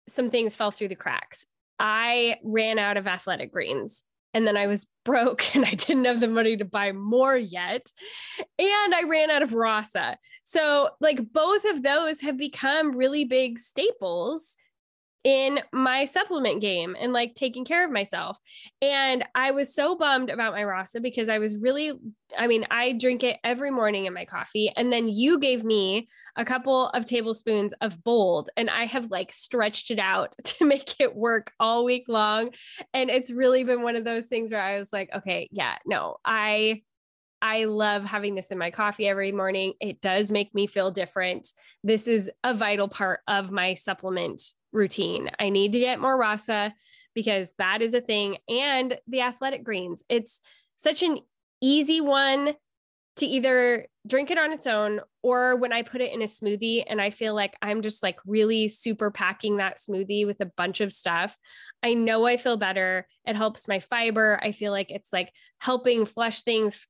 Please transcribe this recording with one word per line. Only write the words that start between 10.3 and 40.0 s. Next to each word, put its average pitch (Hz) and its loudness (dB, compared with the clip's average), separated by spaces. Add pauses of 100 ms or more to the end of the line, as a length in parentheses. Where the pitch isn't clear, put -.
So, 294 4 (100)
like, 254 2
both 349 4
of 330 0
those 302 2
have 277 -4
become 285 0
really 277 2
big 254 0
staples 262 -4 (680)
in 269 4 (140)
my 262 2
supplement 277 0
game 180 -2
and, 247 -2
like, 240 0
taking 254 -4
care 339 0
of 320 -2
myself. 196 -4 (420)
And 269 2 (100)
I 262 2
was 277 -2
so 330 2
bummed 269 2
about 226 -2
my 202 -4
Rasa 190 -4
because 233 -2
I 220 0
was 214 -2
really, 277 0 (480)
I 233 2
mean, 226 2
I 240 0
drink 247 0
it 240 0
every 254 -2
morning 208 0
in 180 -4
my 180 -10
coffee. 214 -2
And 247 2
then 233 2
you 262 4
gave 254 0
me 214 0 (300)
a 233 -2
couple 254 2
of 226 -2
tablespoons 220 -2
of 180 -6
Bold, 185 2
and 233 0
I 226 0
have, 233 -6
like, 185 -4
stretched - -2
it 214 -2
out 190 0
<laughs> - -16
to - 0
make 277 2
it 262 2
work 226 0
all 233 2
week 247 0
long. 220 2 (440)
And 262 0
it's 254 0
really 254 4
been 240 2
one 233 0
of 226 -4
those 233 -4
things 226 -4
where 208 0
I 196 -2
was 202 -6
like, 196 -6
"Okay, 185 -4
yeah, 151 -4 (100)
no, 113 -2
I, 214 0 (600)
I 220 0
love 208 0
having 202 -4
this 185 -8
in 190 -6
my 175 -2
coffee 208 0
every 196 0
morning. 190 -2
It 208 -8